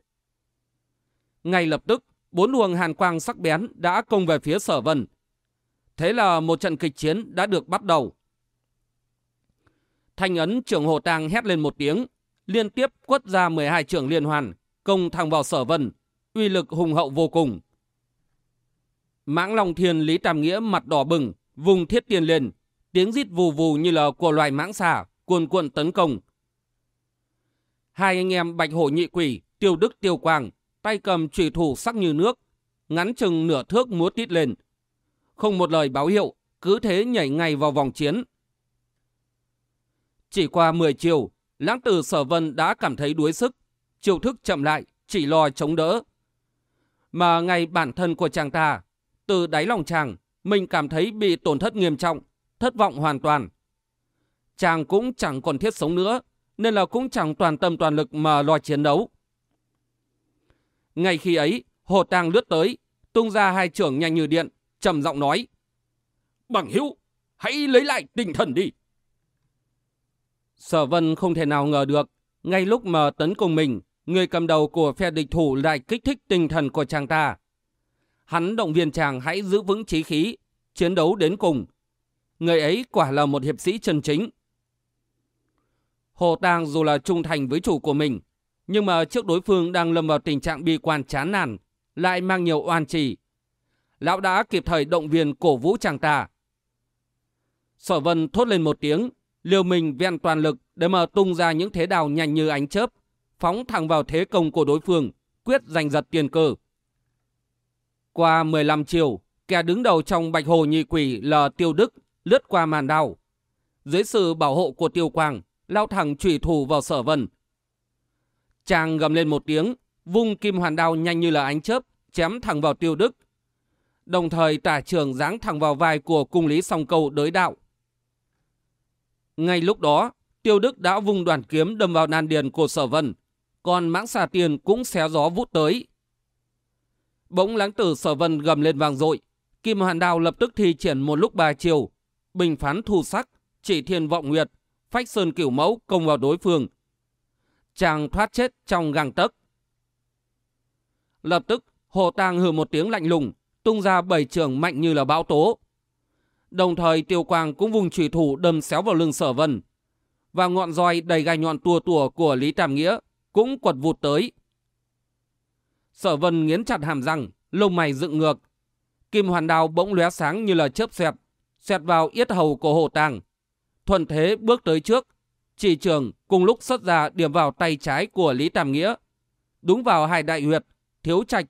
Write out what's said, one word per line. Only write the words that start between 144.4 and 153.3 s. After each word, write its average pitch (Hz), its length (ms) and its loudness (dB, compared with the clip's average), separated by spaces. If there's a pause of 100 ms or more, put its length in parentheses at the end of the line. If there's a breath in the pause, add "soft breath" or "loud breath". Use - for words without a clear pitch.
phách 240 180 -4
sơn 180 220 0
cửu 147 180 0
mẫu 156 380 0
công 170 180 0
vào 151 120 2
đối 139 200 0
phương. 165 300 0 (1080)
Chàng 156 360 0
thoát 214 240 -2
chết 247 180 -2 (140)
trong 170 260 0
gang 139 200 -2
tấc. 202 240 0 (1900)
Lập 165 240 0
tức, - 180 -4 (220)
Hồ 180 240 0
Tang 185 280 0
hừ 180 120 4
một 156 200 -2
tiếng 165 180 0
lạnh 190 180 -4
lùng, 151 240 2 (340)